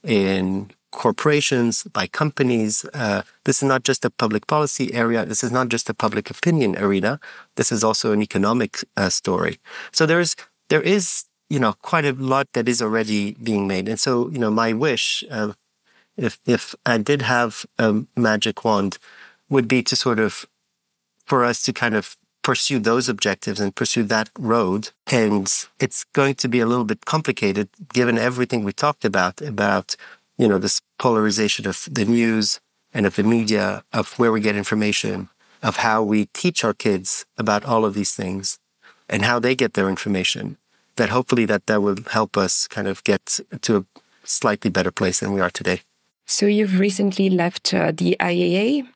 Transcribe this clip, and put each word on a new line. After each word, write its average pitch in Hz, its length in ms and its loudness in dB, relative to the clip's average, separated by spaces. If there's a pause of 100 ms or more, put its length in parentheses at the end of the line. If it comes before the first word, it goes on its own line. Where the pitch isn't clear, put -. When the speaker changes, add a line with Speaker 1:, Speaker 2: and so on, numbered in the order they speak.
Speaker 1:
in 95 680 0 (200)
corporations, 123 920 2
by 95 240 -4
companies. 123 880 0
Uh, 104 300 -2 (200)
this 131 140 2
is 139 100 2
not 131 160 2
just - 220 0
a 120 40 2
public 107 380 -2
policy 147 460 0
area. 117 320 0
This 113 180 -4
is 117 80 -2
not 127 160 0
just 117 220 -2
a 113 40 -4
public 104 360 -2
opinion 139 480 0
arena. 98 420 0 (360)
This - 140 0
is 110 140 0
also 110 300 2
an 104 80 2
economic, 107 640 -2 (100)
uh, 98 140 0
story. 87 500 -2 (320)
So 160 140 4
there 165 160 4
is, 170 160 -2 (320)
there 156 120 4
is, 190 440 0 (240)
you 147 100 0
know, 110 140 2
quite 160 320 -2
a 143 80 2
lot 135 400 0
that 117 140 0
is 120 140 0
already 107 600 0
being 104 260 0
made. 95 200 -2
And 110 120 -4
so, 123 300 0
you 151 80 -8
know, 110 140 0
my 113 220 2
wish, 123 580 -2
uh, 107 220 -4 (640)
if, 123 280 -4
if - 300 0 (100)
I 120 120 2
did 139 240 0
have 120 440 0 (140)
a 110 240 2 (120)
magic 110 480 0
wand, 101 340 0 (520)
would 131 180 2
be 123 160 2
to 123 120 -2
sort 117 240 0
of, 107 260 -2 (800)
for 127 180 4
us 120 200 0
to 127 100 0
kind 113 220 0
of - 220 -2 (320)
pursue 131 300 0
those 117 300 2
objectives 104 500 -2
and 98 160 -2
pursue 123 280 0
that 107 260 0 (240)
road. 104 280 2 (400)
And 104 240 2 (400)
it's - 200 -4 (140)
going 139 220 2
to 135 60 0
be 120 140 2
a 117 100 2
little 120 220 0
bit - 80 -8 (120)
complicated 104 540 -2 (320)
given 120 180 2 (120)
everything 123 340 -2
we 101 220 -4
talked 147 260 -2
about, 92 300 0
about, 104 460 -2 (540)
you 120 80 4
know, 98 160 4
this - 160 0 (160)
polarization 107 680 0
of 92 100 -4 (200)
the 107 80 2
news 113 560 2 (320)
and 107 120 0
of 98 120 2
the 104 180 2
media, 104 560 0
of 113 140 -2 (140)
where 117 120 4
we 110 160 0
get 104 80 0
information, 101 720 -2 (340)
of 110 140 -2 (120)
how 110 120 2 (120)
we 107 80 4 (220)
teach 175 220 0
our 107 120 0 (100)
kids 98 400 -2 (120)
about 104 280 0
all 113 200 2
of 98 80 -2
these 101 280 -2
things 95 380 -4 (500)
and 95 200 -2
how 120 100 2
they 127 240 2
get 110 100 -2
their 98 160 2
information, 98 680 -2 (380)
that 110 140 2
hopefully 120 420 2
that, 104 160 0
that 104 140 2
will 101 160 0 (140)
help 110 260 0
us 95 380 0
kind 101 120 -4
of 95 160 -6
get - 360 0 (260)
to 117 120 2
a 95 60 0 (400)
slightly 104 480 0
better 90 200 0
place - 280 -2
than 101 140 -2
we 98 80 0
are 90 100 0
today. - 300 -4 (440)
Speaker 2:
So - 200 0
you've 202 340 2
recently 196 500 2
left, 180 440 0
uh, 170 180 2 (100)
the 175 180 2
I 175 120 0
A 175 200 2 (140)
A. 277 180 0 (120)